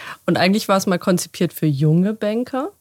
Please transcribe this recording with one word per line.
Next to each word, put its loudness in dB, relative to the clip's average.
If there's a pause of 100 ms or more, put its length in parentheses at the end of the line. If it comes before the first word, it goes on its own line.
(280)
Und 2
eigentlich 2
war 4
es -2
mal 0
konzipiert -2
für -4
junge 2
Banker. -4